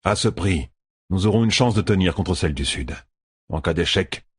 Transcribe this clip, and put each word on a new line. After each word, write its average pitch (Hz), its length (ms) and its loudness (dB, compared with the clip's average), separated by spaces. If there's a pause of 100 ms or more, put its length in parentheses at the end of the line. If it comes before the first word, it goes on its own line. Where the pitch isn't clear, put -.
À 104 120 0
ce 117 120 -2
prix, 87 420 -2 (420)
nous 95 160 2
aurons 110 160 4
une 110 80 2
chance 120 240 2
de 107 80 2
tenir 92 320 2
contre 95 180 -2
celle 78 220 0
du 69 100 -4
Sud. - 300 -6 (540)
En 78 120 -4
cas 82 140 0
d'échec - 500 -2 (140)